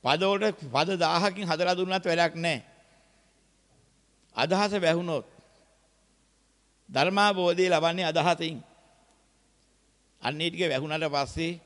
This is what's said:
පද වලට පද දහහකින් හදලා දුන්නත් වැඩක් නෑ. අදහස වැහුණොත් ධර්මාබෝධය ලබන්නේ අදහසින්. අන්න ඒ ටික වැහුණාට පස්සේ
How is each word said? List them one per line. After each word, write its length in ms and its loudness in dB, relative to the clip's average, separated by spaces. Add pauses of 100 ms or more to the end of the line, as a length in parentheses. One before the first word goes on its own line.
පද 180 2
වලට 420 0
පද 320 -2
දහහකින් 520 0
හදලා 280 0
දුන්නත් 300 -2
වැඩක් 300 2
නෑ. 220 -2 (1800)
අදහස 400 0
වැහුණොත් 500 0 (1600)
ධර්මාබෝධය 800 2
ලබන්නේ 400 2
අදහසින්. 500 0 (1700)
අන්න 180 -6
ඒ 100 0
ටික 140 -4
වැහුණාට 440 -2
පස්සේ 580 -4